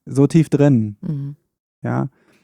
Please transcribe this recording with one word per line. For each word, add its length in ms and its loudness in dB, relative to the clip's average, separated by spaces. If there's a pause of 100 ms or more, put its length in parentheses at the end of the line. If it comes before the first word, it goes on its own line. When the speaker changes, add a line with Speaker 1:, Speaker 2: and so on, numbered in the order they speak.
Speaker 1:
so 220 2
tief 220 2
drin. 520 2
Speaker 2:
Mhm. 340 -10 (460)
Speaker 1:
Ja. 280 -4 (340)